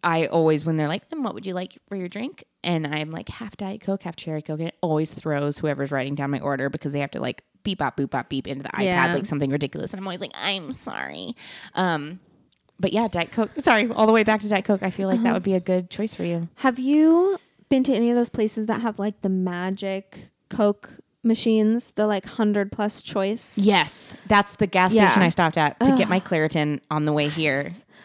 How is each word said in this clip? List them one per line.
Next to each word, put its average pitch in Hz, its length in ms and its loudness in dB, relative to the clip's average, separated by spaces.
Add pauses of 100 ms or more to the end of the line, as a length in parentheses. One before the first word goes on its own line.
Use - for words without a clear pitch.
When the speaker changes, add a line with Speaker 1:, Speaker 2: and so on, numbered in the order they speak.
Speaker 1:
I 165 240 0
always, 156 380 2
when 160 120 0
they're 151 120 0
like, 175 240 -4
"And 311 100 -6
what 214 120 -4
would 123 120 -12
you 185 80 -6
like 180 240 -8 (100)
for 202 60 -10
your 180 140 -6
drink?" 233 340 -10 (220)
And 165 200 0
I'm 151 280 -4
like, 165 160 -10
"Half - 280 -12
Diet 202 240 -8
Coke, 196 220 -4
half 170 140 -10
cherry 156 260 -6
Coke." 151 160 -6
And 165 120 -4
it - 100 -12
always 156 320 0
throws 147 460 -2
whoever's 139 340 -4
writing 139 240 -2
down 143 160 -4
my 139 80 -2
order 139 280 -2
because 143 240 -6
they 143 60 -4
have 139 140 -4
to, - 80 -6
like, - 240 -6 (180)
beep, - 160 -4
bop, 135 180 -2
boop, 139 140 -2
bop, 127 180 -4
beep 135 200 -6
into 139 160 -8
the - 60 -10
iPad, 202 140 -2
Speaker 2:
Yeah. 175 300 2
Speaker 1:
like, - 120 -2
something 143 240 -2
ridiculous. 147 420 -4
And 190 80 -10
I'm 190 60 -10
always 180 140 -8
like, 160 120 -10 (100)
"I'm 190 300 -4
sorry." 76 640 -10 (400)
Um, 170 420 -2 (640)
but 185 120 0
yeah, 220 140 2
Diet 170 240 -4
Coke. 220 280 -2
Sorry, 240 300 4
all 220 200 2
the 220 40 8
way 220 120 6
back 214 160 2
to 208 80 -6
Diet 202 160 0
Coke. 196 180 2
I 190 80 0
feel 190 180 -4
like 190 140 2
that 233 60 2
Speaker 2:
Uh-huh. - 60 2
Speaker 1:
would 185 100 -2
be 196 100 2
a 185 60 2
good 180 300 0
choice 220 220 -4
for 175 120 -8
you. 170 320 -4
Speaker 2:
Have 262 240 0
you 320 580 4 (300)
been 262 160 4
to 269 100 2
any 233 160 2
of 240 60 2
those 240 140 2
places 220 360 -2
that 226 140 -2
have, 226 180 -4
like, 202 240 -4
the 196 60 0
magic 190 1000 -4 (200)
Coke 208 400 0 (360)
machines, 226 680 2
the, 214 100 2
like, 202 200 -2
hundred 208 440 0
plus 214 300 -4
choice? 202 560 -4
Speaker 1:
Yes. 196 560 2 (140)
That's 202 300 4
the 208 100 0
gas 185 260 4
station 202 300 6
Speaker 2:
Yeah. - 40 6
Speaker 1:
I 170 40 4
stopped 165 260 2
at 151 240 2
to 262 160 6
get 214 140 2
my 180 80 2
Speaker 2:
Ugh. 185 40 0
Speaker 1:
Claritin 151 580 0 (100)
on 151 160 0
the 151 80 2
way 147 160 0
here. 151 420 -2 (320)